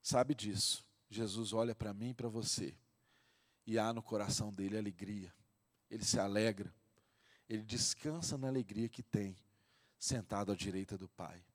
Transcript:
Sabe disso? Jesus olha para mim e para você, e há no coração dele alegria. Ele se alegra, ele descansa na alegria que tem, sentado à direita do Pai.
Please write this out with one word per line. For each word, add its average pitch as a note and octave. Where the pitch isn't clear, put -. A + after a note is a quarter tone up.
Sabe C3+
disso? G2+
Jesus G#2+
olha A2+
para G#2+
mim A2
e B2
para A#2+
você, A2
e A2
há A2
no A2+
coração G#2
dele G2
alegria. G2+
Ele G#2+
se -
alegra, G2+
ele A2
descansa D3
na C3
alegria A2+
que A#2+
tem, G2
sentado G2+
à G2
direita F#2+
do F#2
Pai. F2